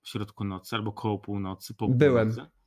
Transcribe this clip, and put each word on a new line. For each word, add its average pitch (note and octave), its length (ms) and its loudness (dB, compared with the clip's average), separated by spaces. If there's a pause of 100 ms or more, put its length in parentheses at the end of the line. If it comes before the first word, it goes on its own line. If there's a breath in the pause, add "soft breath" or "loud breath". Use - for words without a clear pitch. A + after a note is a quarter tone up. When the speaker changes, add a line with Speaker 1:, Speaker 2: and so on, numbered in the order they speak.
Speaker 1:
w - 60 -20
środku G#2 360 -8
nocy G2 320 -6
albo G#2+ 160 -4
koło G#2 260 -2
północy, G2+ 560 -8
po A2 140 -2
Speaker 2:
Byłem. B2 400 6
Speaker 1:
północy? A#2 220 -6 (160)